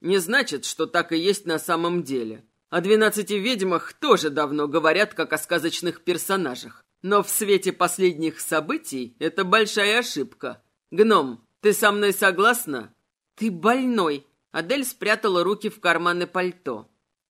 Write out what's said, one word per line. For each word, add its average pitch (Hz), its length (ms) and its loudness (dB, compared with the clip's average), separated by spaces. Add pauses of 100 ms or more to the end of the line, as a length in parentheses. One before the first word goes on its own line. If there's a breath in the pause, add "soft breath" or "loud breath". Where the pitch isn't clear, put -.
не 180 160 0
значит, 190 480 -2
что - 200 -4
так 170 280 -2
и 165 40 0
есть 190 280 0
на 160 120 -2
самом 170 460 -2
деле. 120 420 -6 (240)
О 175 120 -2
двенадцати 208 520 2
ведьмах 190 600 -2
тоже 190 360 2
давно 147 380 -2
говорят, 160 460 2
как 160 200 -4
о 156 40 0
сказочных 165 640 -4
персонажах. 160 840 -4 (180)
Но 196 220 2
в - 60 -8
свете 196 420 2
последних 165 680 0
событий 156 800 -4
это 165 240 -2
большая 214 560 2
ошибка. 139 640 -8 (300)
Гном, 170 520 2 (180)
ты 208 120 4
со 208 180 2
мной 202 220 0
согласна?» 190 800 0 (420)
«Ты 220 140 -4
больной!» 202 800 0 (240)
Адель 180 320 -2
спрятала 208 600 0
руки 208 260 -2
в - 100 -20
карманы 175 480 0
пальто. 170 600 -6 (420)